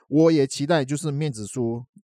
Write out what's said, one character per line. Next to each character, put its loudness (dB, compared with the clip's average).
我 6
也 4
期 -6
待 2
就 -4
是 -6
面 -4
子 -10
书 -4